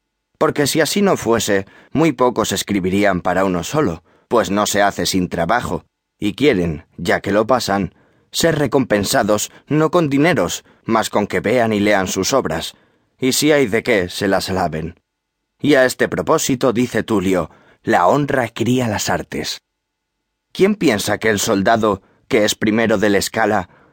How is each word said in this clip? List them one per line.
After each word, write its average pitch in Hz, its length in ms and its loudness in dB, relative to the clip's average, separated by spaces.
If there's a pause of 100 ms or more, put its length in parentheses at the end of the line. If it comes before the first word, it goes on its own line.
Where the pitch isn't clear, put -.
(380)
Porque 147 280 0
si 151 140 0
así 160 220 0
no 180 160 2
fuese, 104 480 0 (260)
muy 151 200 2
pocos 120 400 0
escribirían 95 680 0
para 92 240 0
uno 90 180 0
solo, 98 400 -2 (260)
pues 104 220 0
no 101 140 0
se 101 160 0
hace 98 240 0
sin 90 240 -2
trabajo, 85 560 -4 (340)
y 101 140 -4
quieren, 90 540 0 (100)
ya 90 240 -2
que 101 120 -4
lo 107 140 2
pasan, 101 480 -2 (380)
ser 160 260 0
recompensados 110 920 0 (140)
no 151 240 0
con 170 180 0
dineros, 139 560 0 (200)
mas 110 260 -2
con 104 160 0
que 92 140 -4
vean 113 340 0
y 101 60 0
lean 101 260 2
sus 95 260 -2
obras, 92 420 -2 (440)
y 131 140 0
si 151 200 2
hay 143 140 4
de 104 160 -2
qué, 98 260 0
se - 180 -4
las 95 220 0
alaben. 82 500 -4 (600)
Y 139 140 0
a 131 140 6
este 123 200 -2
propósito 139 680 0
dice 117 280 -2
Tulio, 92 480 0 (320)
"La 95 260 2
honra 135 400 0
cría 123 400 -2
las 101 200 -4
artes". - 540 -6 (880)
¿Quién 196 220 2
piensa 107 420 0
que 107 140 0
el 104 100 0
soldado, 107 600 2 (260)
que 110 160 2
es 107 100 0
primero 110 440 0
de 104 100 2
la 101 80 2
escala, 104 540 -2 (220)